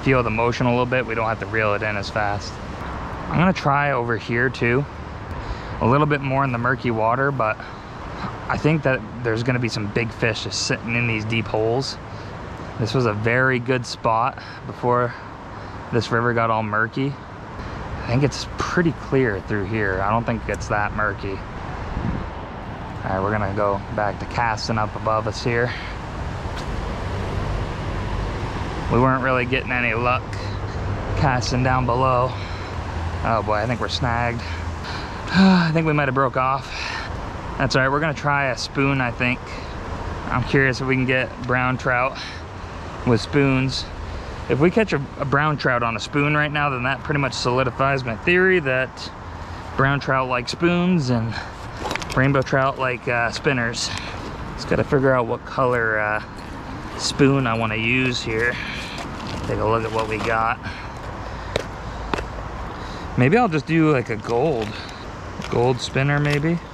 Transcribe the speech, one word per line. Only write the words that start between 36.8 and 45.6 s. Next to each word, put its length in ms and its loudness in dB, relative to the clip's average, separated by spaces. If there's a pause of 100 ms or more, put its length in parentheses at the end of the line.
That's 180 2
all 80 6
right, 60 4
we're 100 2
gonna 140 0
try 340 2
a 100 0
spoon, 440 2
I 100 0
think. 280 0 (920)
I'm 120 2
curious 380 4
if 60 -2
we 80 4
can 100 2
get 240 2 (140)
brown 340 2
trout 400 0 (880)
with 140 6
spoons. 640 2 (640)
If 100 2
we 120 6
catch 220 2
a, 80 0 (180)
a 60 -2
brown 320 2
trout 260 2